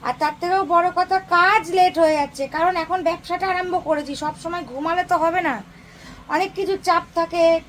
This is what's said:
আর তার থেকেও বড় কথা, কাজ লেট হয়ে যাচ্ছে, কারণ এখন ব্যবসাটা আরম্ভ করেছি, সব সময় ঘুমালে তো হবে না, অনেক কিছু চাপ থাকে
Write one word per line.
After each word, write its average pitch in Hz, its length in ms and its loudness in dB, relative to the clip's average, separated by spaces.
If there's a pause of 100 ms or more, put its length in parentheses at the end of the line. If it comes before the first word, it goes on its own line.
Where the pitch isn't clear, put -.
আর 247 160 -4
তার 302 220 0
থেকেও 370 240 0
বড় 339 260 2
কথা, 370 280 0
কাজ 370 520 2
লেট 359 280 4
হয়ে 311 220 4
যাচ্ছে, 277 260 -4
কারণ 339 300 0
এখন 339 260 -2
ব্যবসাটা 349 440 -4
আরম্ভ 359 380 -2
করেছি, 294 320 -2
সব 302 260 -6
সময় 339 200 -6
ঘুমালে 302 420 -2
তো 359 120 0
হবে 330 240 2
না, 262 220 -4 (680)
অনেক 370 260 -2
কিছু 381 280 -2
চাপ 349 220 2 (100)
থাকে 330 540 2